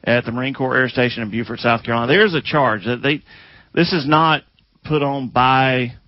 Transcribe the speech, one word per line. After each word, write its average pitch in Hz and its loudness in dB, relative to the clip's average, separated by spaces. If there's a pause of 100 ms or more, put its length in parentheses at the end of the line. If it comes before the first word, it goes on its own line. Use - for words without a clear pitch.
at 120 0
the 113 -6
Marine 127 -4
Corps 127 -4
Air 127 2
Station 120 -2
in 107 -6
Beaufort, 113 -6
South 117 0
Carolina. 117 -2
There's 196 4
a 143 -2
charge 110 0
that 120 -4
they, 143 -2 (520)
this 170 0
is 143 -2
not 156 2 (420)
put 151 0
on 139 -2
by 127 2 (140)